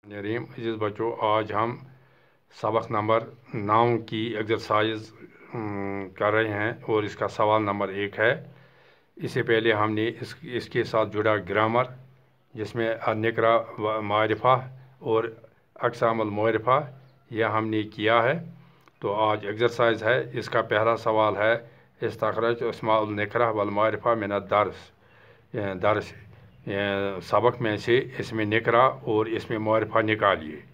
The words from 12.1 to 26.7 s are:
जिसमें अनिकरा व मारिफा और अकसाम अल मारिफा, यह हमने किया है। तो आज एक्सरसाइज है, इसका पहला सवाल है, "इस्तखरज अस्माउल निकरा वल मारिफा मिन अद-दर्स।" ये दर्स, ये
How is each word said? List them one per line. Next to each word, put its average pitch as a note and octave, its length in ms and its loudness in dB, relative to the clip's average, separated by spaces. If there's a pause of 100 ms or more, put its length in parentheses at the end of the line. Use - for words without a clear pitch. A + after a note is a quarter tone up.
जिसमें A2+ 340 -4
अनिकरा A2+ 680 0 (240)
व G#2+ 220 -2
मारिफा G#2+ 800 2 (240)
और A2+ 460 -2 (340)
अकसाम A#2 360 0
अल A2 80 0
मारिफा, A2 720 0 (300)
यह A2 180 0
हमने A2 340 0
किया G#2+ 380 2
है। D3+ 320 -2 (480)
तो G2+ 120 -2
आज G#2+ 320 0
एक्सरसाइज A2+ 580 0
है, B2+ 360 0
इसका A2+ 220 -2
पहला A2 340 2
सवाल A2 400 2
है, A2 360 0 (320)
"इस्तखरज A2+ 600 -2
अस्माउल A2 500 0
निकरा G#2 360 0
वल G#2 200 0
मारिफा G#2+ 460 2
मिन G2+ 160 -4
अद-दर्स।" G2+ 600 0 (640)
ये G2+ 200 -4
दर्स, G#2 380 0 (560)
ये G2 520 -2